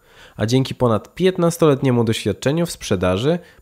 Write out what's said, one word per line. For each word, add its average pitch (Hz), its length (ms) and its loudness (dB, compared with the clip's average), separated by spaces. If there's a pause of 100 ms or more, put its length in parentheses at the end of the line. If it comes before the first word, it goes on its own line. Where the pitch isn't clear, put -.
(360)
a 107 100 -2
dzięki 127 300 0
ponad 117 400 -2
piętnastoletniemu 160 880 2
doświadczeniu 120 640 -2
w 165 60 -6
sprzedaży 101 680 -2 (220)